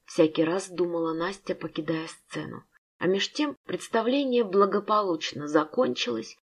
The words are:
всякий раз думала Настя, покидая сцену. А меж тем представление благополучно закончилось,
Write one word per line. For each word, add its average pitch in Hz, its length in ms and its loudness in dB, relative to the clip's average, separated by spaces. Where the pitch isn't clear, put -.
всякий 160 400 4
раз 185 260 -2
думала 170 420 -2
Настя, 180 440 -4
покидая 160 500 -6
сцену. - 580 -12
А - 100 -2
меж 196 240 0
тем 294 320 -2
представление 247 800 0
благополучно 196 1040 2
закончилось, 147 960 0